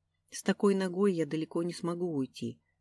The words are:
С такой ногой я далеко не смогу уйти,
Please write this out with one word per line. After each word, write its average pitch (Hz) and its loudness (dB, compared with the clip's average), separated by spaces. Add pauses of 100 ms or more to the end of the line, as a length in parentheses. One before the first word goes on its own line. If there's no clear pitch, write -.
(300)
С - -12
такой 196 2
ногой 190 2
я 160 2
далеко 156 -2
не 175 -2
смогу 175 -2
уйти, 127 -4 (200)